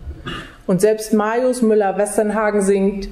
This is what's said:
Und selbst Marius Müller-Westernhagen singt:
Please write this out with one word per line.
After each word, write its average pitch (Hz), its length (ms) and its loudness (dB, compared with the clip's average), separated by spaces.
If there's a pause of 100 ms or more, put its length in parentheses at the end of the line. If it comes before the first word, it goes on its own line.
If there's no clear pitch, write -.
(640)
Und 180 140 0
selbst 214 340 0
Marius 240 480 2
Müller-Westernhagen 208 1000 0
singt: 196 500 0